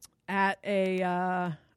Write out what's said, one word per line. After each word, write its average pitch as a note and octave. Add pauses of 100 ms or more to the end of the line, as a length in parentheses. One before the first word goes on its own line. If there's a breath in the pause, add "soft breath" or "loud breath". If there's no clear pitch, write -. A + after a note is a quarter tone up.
(280)
at G3
a, F#3+
uh, F3+ (260 loud breath)